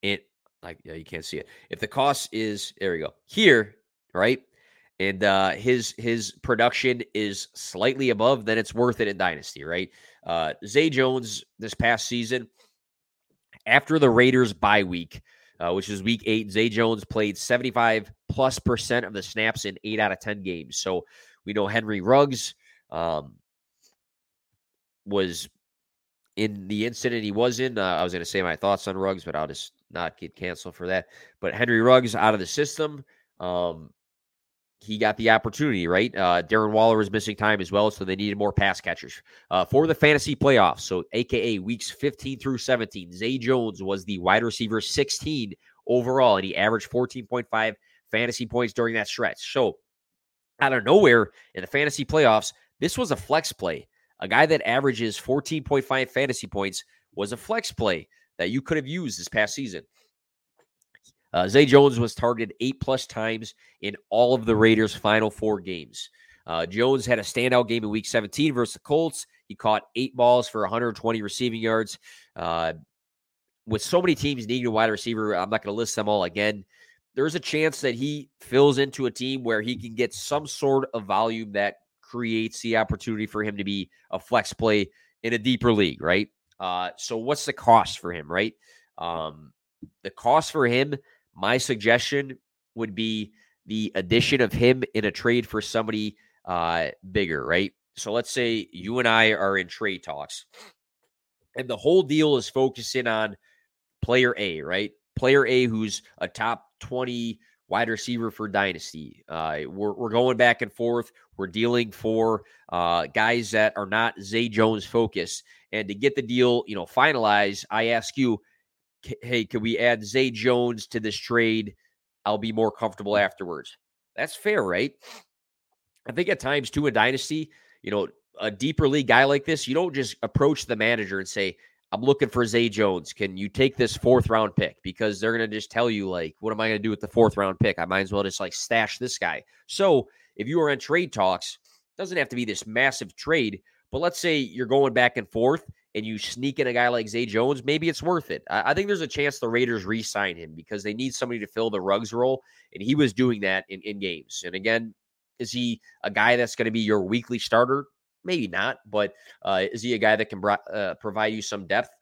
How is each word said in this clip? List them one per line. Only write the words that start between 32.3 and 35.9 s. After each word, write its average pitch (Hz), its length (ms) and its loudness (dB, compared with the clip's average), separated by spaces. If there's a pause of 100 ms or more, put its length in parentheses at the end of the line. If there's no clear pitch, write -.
of 107 60 -2
the 92 60 -6
system. 147 580 -6 (360)
Um, 87 500 -4 (880)
he 107 200 -8
got 107 180 2
the 113 140 4
opportunity, 110 560 2
right? 95 280 2